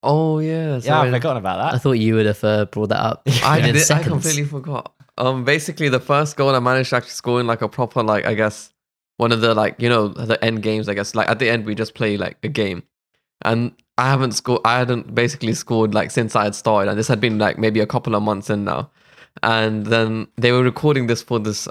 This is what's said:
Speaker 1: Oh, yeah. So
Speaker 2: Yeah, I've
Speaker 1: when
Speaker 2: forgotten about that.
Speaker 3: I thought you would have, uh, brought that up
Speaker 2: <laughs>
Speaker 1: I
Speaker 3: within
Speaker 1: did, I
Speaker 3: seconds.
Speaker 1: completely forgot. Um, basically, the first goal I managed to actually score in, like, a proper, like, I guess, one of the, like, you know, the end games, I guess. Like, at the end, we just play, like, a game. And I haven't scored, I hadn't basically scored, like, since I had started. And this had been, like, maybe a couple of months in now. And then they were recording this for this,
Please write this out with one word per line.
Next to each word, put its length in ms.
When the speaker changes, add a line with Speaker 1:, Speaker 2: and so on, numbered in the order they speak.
Speaker 1:
Oh, 360
yeah. 400
So 80
Speaker 2:
Yeah, 120
I've 120
Speaker 1:
when 100
Speaker 2:
forgotten 160
about 200
that. 180
Speaker 3:
I 20
thought 160
you 220
would 100
have, 180
uh, 220
brought 240
that 100
up 220
Speaker 2:
<laughs> 100
Speaker 1:
I 140
Speaker 3:
within 160
Speaker 1:
did, 80
I 40
Speaker 3:
seconds. 220
Speaker 1:
completely 380
forgot. 480
Um, 260
basically, 460
the 100
first 380
goal 180
I 40
managed 320
to 60
actually 140
score 280
in, 80
like, 140
a 80
proper, 340
like, 220
I 100
guess, 360
one 140
of 100
the, 120
like, 260
you 100
know, 180
the 360
end 200
games, 260
I 60
guess. 180
Like, 160
at 100
the 100
end, 160
we 100
just 180
play, 240
like, 260
a 40
game. 340
And 300
I 120
haven't 240
scored, 320
I 140
hadn't 340
basically 400
scored, 400
like, 160
since 260
I 100
had 100
started. 340
And 80
this 100
had 140
been, 160
like, 220
maybe 200
a 80
couple 280
of 80
months 260
in 140
now. 260
And 420
then 500
they 160
were 120
recording 440
this 140
for 180
this, 320